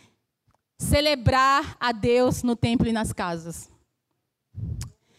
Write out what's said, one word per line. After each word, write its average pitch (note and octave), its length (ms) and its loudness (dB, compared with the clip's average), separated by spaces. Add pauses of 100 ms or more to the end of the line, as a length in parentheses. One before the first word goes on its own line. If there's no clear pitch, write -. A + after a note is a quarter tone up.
(800)
celebrar C4+ 1000 2
a B3 120 -2
Deus A#3+ 500 2
no A#3+ 120 0
templo A#3+ 320 0
e A3+ 60 -2
nas A3 180 -2
casas. E3+ 600 -8 (1500)